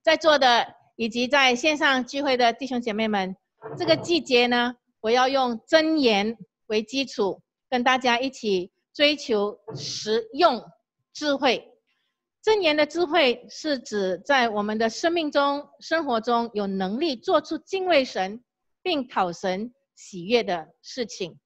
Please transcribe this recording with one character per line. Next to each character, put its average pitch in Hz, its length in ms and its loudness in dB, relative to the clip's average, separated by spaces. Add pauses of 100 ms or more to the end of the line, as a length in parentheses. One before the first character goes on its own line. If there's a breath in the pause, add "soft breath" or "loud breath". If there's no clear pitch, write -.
在 320 160 4
座 311 220 4
的 240 360 2 (220)
以 226 120 -4
及 240 200 -2
在 262 260 4
线 302 220 0
上 262 300 2
聚 277 160 -6
会 269 140 0
的 233 160 4
弟 254 140 -8
兄 247 140 -4
姐 233 120 -6
妹 220 160 -2
们， 190 280 -2 (400)
这 349 80 -6
个 330 120 4
季 330 240 0
节 247 260 2
呢， 240 300 0 (240)
我 220 100 -2
要 254 180 4
用 254 320 0
箴 320 360 2
言 226 420 2 (280)
为 220 160 -2
基 269 220 -4
础， 202 380 -4 (260)
跟 247 160 0
大 262 140 2
家 240 200 2
一 262 120 -4
起 196 420 -4 (220)
追 294 200 2
求 208 440 -2 (180)
实 - 560 -4
用 269 320 2 (480)
智 294 220 -2
慧。 254 400 -2 (680)
箴 427 200 2
言 302 140 2
的 302 120 4
智 339 180 -2
慧 285 460 2
是 294 280 -4
指 196 460 -4
在 254 240 2
我 208 140 -2
们 214 160 -4
的 226 100 0
生 330 240 -2
命 330 180 -2
中、 285 380 0 (120)
生 330 260 -4
活 240 120 0
中 233 360 0
有 202 120 -2
能 190 320 -4
力 302 160 -2
做 311 280 0
出 320 160 -8
敬 381 260 -6
畏 320 180 4
神 214 400 -6 (380)
并 294 260 -2
讨 190 240 -2
神 196 440 -6 (200)
喜 175 300 -14
悦 226 180 2
的 175 260 -4 (120)
事 - 240 -8
情。 - 420 -10